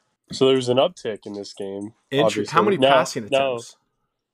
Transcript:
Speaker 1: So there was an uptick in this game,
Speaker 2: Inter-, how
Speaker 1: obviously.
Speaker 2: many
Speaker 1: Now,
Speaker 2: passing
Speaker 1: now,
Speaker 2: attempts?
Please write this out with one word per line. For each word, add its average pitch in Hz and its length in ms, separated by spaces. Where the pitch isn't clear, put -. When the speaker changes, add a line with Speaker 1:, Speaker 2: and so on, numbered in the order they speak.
Speaker 1:
So - 160
there 135 80
was 123 140
an 123 80
uptick 135 480
in 104 80
this 101 200
game, 101 400
Speaker 2:
Inter-, 107 400
how 160 120
Speaker 1:
obviously. - 20
Speaker 2:
many 202 140
Speaker 1:
Now, 135 160
Speaker 2:
passing 120 360
Speaker 1:
now, 135 220
Speaker 2:
attempts? 117 240